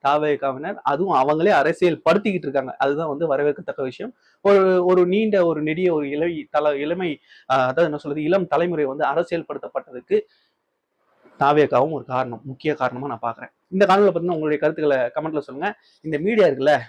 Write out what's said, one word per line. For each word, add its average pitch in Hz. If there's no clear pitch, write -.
தாவேக்காவினர். 147
அதுவும் 143
அவங்களே 156
அரசியல் 165
படுத்திக்கிட்டு 185
இருக்காங்க. 131
அதுதான் 143
வந்து 147
வரவேற்கத்தக்க 143
விஷயம். 131
ஒரு, 190
ஒரு 180
நீண்ட 202
ஒரு 160
நெடிய 165
ஒரு 143
இளை-, 156
தல-, 147
இளமை, 160
ஆஹ், -
அதாவது 131
என்ன 151
சொல்றது, 147
இளம் 180
தலைமுறை 160
வந்து 139
அரசியல் 165
படுத்தப்பட்டதுக்கு 135
தாவேக்காவும் 143
ஒரு 135
காரணம், 127
முக்கிய 143
காரணமா 127
நான் 117
பாக்குறேன். 123
இந்த 190
காணொளியை 190
பத்தின 170
உங்களுடைய 156
கருத்துக்களை 151
கமெண்ட்ல 151
சொல்லுங்க. 143
இந்த 156
மீடியா 202
இருக்குல்ல 139